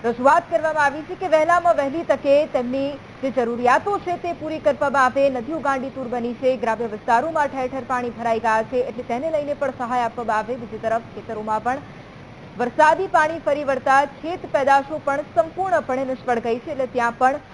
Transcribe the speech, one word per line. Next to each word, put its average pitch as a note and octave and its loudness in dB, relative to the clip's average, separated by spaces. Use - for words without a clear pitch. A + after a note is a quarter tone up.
રજૂઆત B3 4
કરવામાં D#4 2
આવી C#4 0
છે F4+ -10
કે F#4 -6
વહેલામાં E4+ 4
વહેલી C#4+ -2
તકે C#4+ 4
તેમની C4+ -2
જે C4+ -6
જરૂરિયાતો B3+ 2
છે F4 -4
તે F4 -6
પૂરી D#4 -6
કરવામાં C#4 2
આવે. C#4 4
નદીઓ C4 -4
ગાંડીતુર C4 -4
બની A#3+ -4
છે, B3+ 0
ગ્રામ્ય A3+ -2
વિસ્તારોમાં B3+ 0
ઠેર C4+ -4
ઠેર C4 -8
પાણી B3 -4
ભરાઈ A3+ -2
ગયા A3 2
છે, B3 -4
એટલે B3 -4
તેને B3+ -4
લઈને D4 -2
પણ C#4 -2
સહાય B3 -2
આપવામાં A3+ -2
આવે. G#3+ -4
બીજી A3 -10
તરફ A3+ -2
ખેતરોમાં G#3+ -6
પણ B3 -2
વરસાદી D#4 4
પાણી D#4+ 2
ફરી D4 -2
વળતા C4+ 4
ખેત D#4+ -8
પેદાશો C#4 2
પણ C#4 0
સંપૂર્ણપણે D#4+ 0
નિષ્ફળ B3+ -2
ગઈ A#3 -2
છે, D#4+ -10
એટલે C4+ -2
ત્યાં A#3 -2
પણ C4+ 2